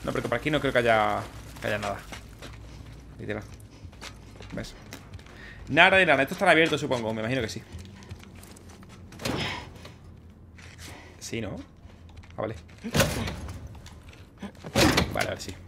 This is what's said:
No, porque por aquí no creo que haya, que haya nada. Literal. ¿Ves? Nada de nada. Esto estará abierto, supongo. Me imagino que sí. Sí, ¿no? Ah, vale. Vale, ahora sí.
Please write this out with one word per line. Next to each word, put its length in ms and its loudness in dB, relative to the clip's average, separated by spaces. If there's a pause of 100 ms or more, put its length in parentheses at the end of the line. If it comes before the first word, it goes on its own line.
No, 80 -4
porque 160 -2
por 80 0
aquí 140 -2
no 100 2
creo 120 0
que 80 6
haya, 400 4 (400)
que 80 -6
haya 100 0
nada. 200 -2 (1200)
Literal. 240 -6 (1080)
¿Ves? 220 -8 (920)
Nada 280 10
de 100 10
nada. 160 8
Esto 120 0
estará 160 6
abierto, 260 8
supongo. 380 0
Me 60 -2
imagino 200 0
que 80 0
sí. 140 -8 (3500)
Sí, 220 -6
¿no? 160 -6 (800)
Ah, 60 -4
vale. 140 -4 (2500)
Vale, 140 0
ahora 120 -6
sí. 140 -10 (140)